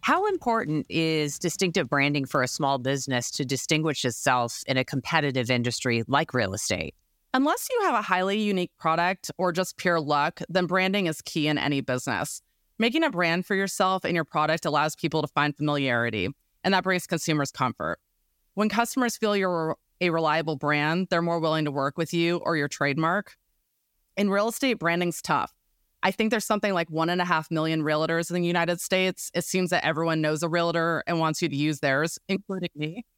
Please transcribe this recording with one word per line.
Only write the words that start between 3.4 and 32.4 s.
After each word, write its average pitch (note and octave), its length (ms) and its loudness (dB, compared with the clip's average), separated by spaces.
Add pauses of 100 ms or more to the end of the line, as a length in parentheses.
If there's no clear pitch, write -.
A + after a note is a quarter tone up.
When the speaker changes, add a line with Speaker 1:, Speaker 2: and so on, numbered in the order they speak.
Speaker 1:
distinguish D3+ 580 0
itself B2 640 0
in B2+ 120 -2
a C3 60 2
competitive C3+ 680 0
industry A#2+ 560 0
like C#3+ 260 0
real G2+ 220 0
estate? E2 400 -4 (400)
Speaker 2:
Unless C#4+ 340 0
you A#4+ 140 0
have F4 100 2
a A3 80 0
highly F#3+ 400 0
unique F#3+ 380 0
product E3+ 580 0
or F3+ 140 2
just F3 260 -2
pure F3 220 2
luck, D3 500 0
then F3+ 160 2
branding F#3+ 400 2
is D#3 160 -2
key D3+ 260 -2
in D3+ 120 2
any C#3 220 0
business. B2 600 -4 (380)
Making B3 240 2
a D4+ 80 2
brand F3 340 0
for - 80 -2
yourself F#3+ 500 0
and E3+ 120 0
your E3 100 0
product D#3 400 0
allows D3+ 300 0
people D#3 260 -2
to D3 60 -2
find D3 280 0
familiarity, B2 760 0 (340)
and G3 100 2
that F#3 100 2
brings F#3 220 0
consumers D3+ 460 0
comfort. A#2 480 -4 (560)
When G#3+ 140 2
customers A#3 480 0
feel G#3 200 0
you're E3+ 400 0 (240)
a F#3 80 2
reliable D#3+ 460 0
brand, D3+ 560 0
they're E3+ 100 2
more E3+ 180 0
willing D#3 260 2
to D3 60 -2
work C#3 240 -2
with E3 160 -2
you E3+ 260 2
or E3 200 0
your D3 100 0
trademark. D#3+ 680 0 (840)
In G3+ 140 2
real G3+ 160 2
estate, A#3+ 320 0
branding's E3+ 420 0
tough. C#3+ 320 -2 (500)
I F#3+ 60 4
think A3 220 0
there's A3 140 0
something G#3 280 0
like E3+ 160 0
one D#3+ 220 0
and F3+ 100 2
a F3 40 2
half E3 260 0
million D#3+ 320 0
realtors D#3+ 480 0
in F3 100 0
the F3 60 0
United F3 340 0
States. F#3 540 -2
It E3+ 100 -2
seems F#3 240 0
that E3+ 160 0
everyone D#3+ 340 0
knows D3+ 220 0
a E3+ 80 -2
realtor E3+ 560 0
and E3+ 140 0
wants D#3+ 240 0
you E3+ 40 0
to D3+ 80 -4
use D3 240 0
theirs, C#3+ 380 0 (100)
including F#3+ 460 -4